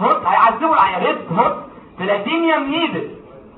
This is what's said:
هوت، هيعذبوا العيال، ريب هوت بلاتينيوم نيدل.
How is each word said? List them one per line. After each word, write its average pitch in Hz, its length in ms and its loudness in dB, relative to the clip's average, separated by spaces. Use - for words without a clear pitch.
هوت، - 260 2
هيعذبوا 302 480 2
العيال، 190 320 2
ريب 240 320 -2
هوت 240 180 2
بلاتينيوم 269 640 0
نيدل. 294 540 -4